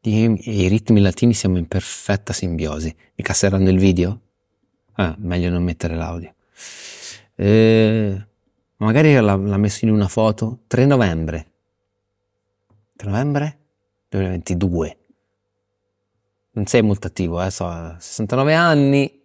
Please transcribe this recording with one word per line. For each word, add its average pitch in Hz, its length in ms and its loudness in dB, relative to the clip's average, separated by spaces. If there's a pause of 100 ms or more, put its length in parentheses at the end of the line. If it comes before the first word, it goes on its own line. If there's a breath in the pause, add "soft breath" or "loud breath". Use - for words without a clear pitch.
Io 110 340 2
e 101 280 -2
i 90 40 2
ritmi 107 320 2
latini 101 360 2
siamo 92 240 0
in 80 80 -4
perfetta - 640 -2
simbiosi. 78 600 -6 (220 soft breath)
Mi - 80 -10
casseranno 95 460 2
il 92 80 4
video? 92 440 2 (720)
Ah, 82 260 -2
meglio 87 320 -2
non 87 120 -2
mettere 85 320 -4
l'audio. 82 380 -10 (1000 loud breath)
Eh, 107 920 2 (500)
magari 143 360 4
l'ha, 107 220 4
l'ha 98 220 -2
messo 104 280 0
in 110 60 4
una 104 160 2
foto. 110 580 -2
Tre 123 200 2
novembre. 82 640 0 (1400)
Tre 101 140 -10
novembre 143 500 -2 (500)
duemilaventidue. 90 880 -4 (1600)
Non 104 120 -4
sei 120 160 2
molto 104 260 0
attivo, 87 360 -6
eh, 98 80 -4
so, 85 480 -10
sessantanove 131 560 -2
anni. 143 520 2 (180)